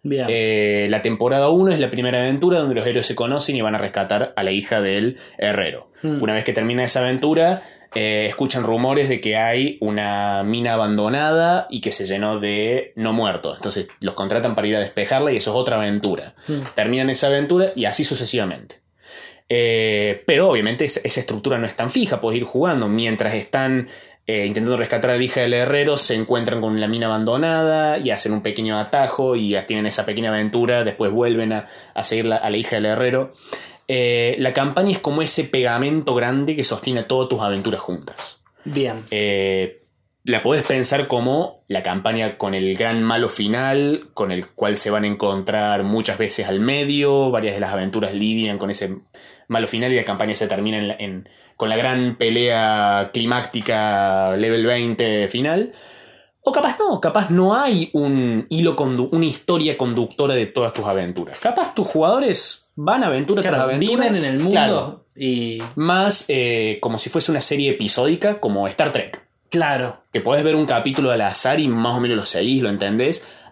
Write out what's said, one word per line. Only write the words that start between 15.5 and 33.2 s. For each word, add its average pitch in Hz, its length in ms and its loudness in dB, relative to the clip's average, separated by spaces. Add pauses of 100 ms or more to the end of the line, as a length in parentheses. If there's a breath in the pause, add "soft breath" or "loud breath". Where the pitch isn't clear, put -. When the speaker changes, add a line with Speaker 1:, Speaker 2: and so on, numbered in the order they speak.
Speaker 2:
es 113 40 0
otra 123 200 0
aventura. 104 580 -2 (140 loud breath)
Speaker 1:
Mm. 147 120 -4 (140)
Speaker 2:
Terminan 127 340 0
esa 135 200 0
aventura 160 460 2
y 113 120 -2
así 147 180 -2
sucesivamente. 107 800 -4 (640 loud breath)
Eh, 110 800 2
pero 170 240 6
obviamente 117 340 2
esa, 147 180 -2
esa - 180 -4
estructura 120 360 -2
no 117 100 -2
es 107 100 -8
tan 120 120 -2
fija, 127 320 0
puedes 113 180 0
ir 117 60 -2
jugando. 135 440 0
Mientras 110 460 0
están, 131 540 0 (380 loud breath)
eh, 104 200 0
intentando 110 320 0
rescatar 117 320 0
a 123 80 2
la 123 40 2
hija 127 200 0
del 120 100 2
herrero, 139 460 2
se 131 160 -2
encuentran 117 480 0
con 107 180 0
la 107 80 0
mina 113 180 -2
abandonada 151 920 2
y 127 120 -2
hacen 104 220 -2
un 107 100 -2
pequeño 110 360 -2
atajo 127 580 0
y 107 140 0
ya 98 160 -2
tienen 107 180 -2
esa 104 220 -2
pequeña 110 240 -2
aventura, 117 520 2
después 104 300 -2
vuelven 113 400 2
a, 107 160 -6 (240 loud breath)
a 113 120 -4
seguir 113 200 -2
la, 110 120 0
a 110 120 -2
la 104 80 0
hija 117 200 -4
del 104 100 0
herrero. 127 460 0 (540 loud breath)